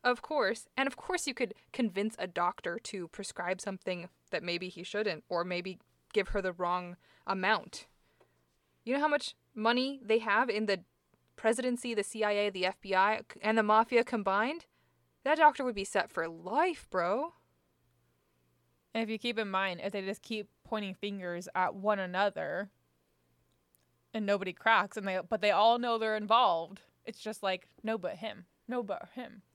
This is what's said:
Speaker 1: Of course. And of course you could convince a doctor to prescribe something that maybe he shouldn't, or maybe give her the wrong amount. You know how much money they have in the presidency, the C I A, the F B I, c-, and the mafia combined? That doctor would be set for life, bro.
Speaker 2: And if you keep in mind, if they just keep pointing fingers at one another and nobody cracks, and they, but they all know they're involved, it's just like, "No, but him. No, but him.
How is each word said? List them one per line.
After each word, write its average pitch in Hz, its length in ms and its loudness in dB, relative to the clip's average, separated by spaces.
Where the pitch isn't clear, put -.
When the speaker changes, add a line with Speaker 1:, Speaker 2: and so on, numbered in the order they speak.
Speaker 1:
Of 247 200 2
course. 226 440 0
And 269 120 2
of - 80 -6
course - 320 -4
you 254 60 -6
could 220 200 -4
convince 208 460 -2
a 185 80 -4
doctor 175 540 -2
to 180 280 -10
prescribe 185 520 -6
something 180 480 -6
that 175 120 -4
maybe 175 260 -4
he 175 140 -14
shouldn't, 190 460 -4
or 175 160 -2
maybe 180 340 -6
give 190 160 0
her 202 140 0
the 185 100 0
wrong 180 440 -2
amount. 196 600 -2
You 240 100 -2
know 285 60 0
how 302 80 2
much 294 260 0
money 254 520 0
they 220 140 4
have 226 300 2
in 214 180 0
the 190 180 0
presidency, 240 600 0
the 208 100 0
C 214 180 -4
I 208 100 2
A, 208 180 2
the 185 160 -2
F 190 140 -2
B 190 140 -4
I, 202 240 4
c-, - 100 -18
and 220 160 2
the 220 60 4
mafia 226 400 6
combined? 220 640 0
That 302 140 4
doctor 302 260 8
would 247 100 0
be 202 100 -4
set 185 240 0
for 165 200 -4
life, 208 600 -2
bro. 196 440 0
Speaker 2:
And 226 80 -2
if 214 80 -6
you 220 80 -4
keep 233 200 -4
in 208 120 -4
mind, 190 320 -2
if 196 100 -4
they 202 100 -4
just 196 200 -6
keep 214 260 -8
pointing 208 320 -6
fingers 180 600 -8
at 185 200 0
one 202 240 0
another 185 720 -2
and 220 100 -4
nobody 196 280 0
cracks, 214 440 4
and 196 100 -6
they, 185 220 0
but 214 120 0
they 208 100 4
all 220 280 6
know 233 200 0
they're 220 180 0
involved, 208 640 2
it's - 160 -12
just 214 220 -8
like, 190 260 -2
"No, 220 160 -2
but 180 200 -6
him. 190 280 -12
No, 247 160 -4
but 196 300 -6
him. 233 280 -14